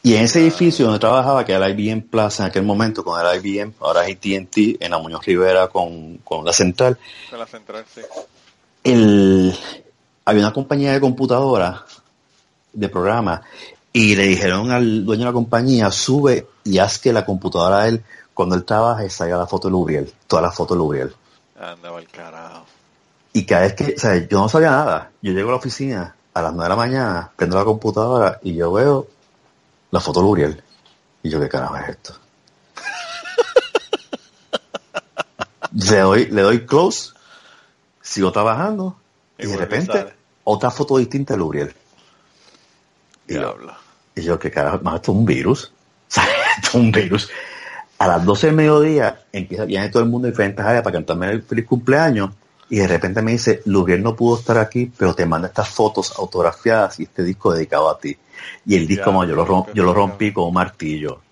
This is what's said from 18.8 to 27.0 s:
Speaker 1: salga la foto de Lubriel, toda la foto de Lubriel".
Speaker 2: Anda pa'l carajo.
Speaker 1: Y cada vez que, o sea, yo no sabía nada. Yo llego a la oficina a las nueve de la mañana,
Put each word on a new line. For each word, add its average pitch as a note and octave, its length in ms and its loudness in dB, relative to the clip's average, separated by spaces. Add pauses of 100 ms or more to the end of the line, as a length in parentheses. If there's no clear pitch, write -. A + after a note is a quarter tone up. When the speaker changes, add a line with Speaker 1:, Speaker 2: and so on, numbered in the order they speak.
Speaker 1:
salga F2 260 -4
la F2 100 -2
foto F#2+ 220 -4
de F#2+ 40 0
Lubriel, D#2 380 -2 (160)
toda E2 140 2
la E2+ 100 -6
foto F2 220 -6
de F2+ 60 0
Lubriel". D2 360 -2 (460)
Speaker 2:
Anda F2 320 -16
pa'l E2+ 160 -18
carajo. E2 560 -20 (680)
Speaker 1:
Y G2+ 100 -2
cada F#2 180 2
vez G2 120 2
que, - 220 -4
o - 40 -12
sea, G#2 160 2
yo F2+ 240 0
no G#2 80 2
sabía D#3+ 220 4
nada. C3 400 -2 (100)
Yo G2 120 -4
llego G2 180 -2
a - 20 0
la B2+ 60 -2
oficina A#2+ 560 -8 (180)
a F2 100 -4
las D#2+ 120 -4
nueve E2+ 100 -6
de E2+ 60 -2
la G2 60 2
mañana, A#2 600 -2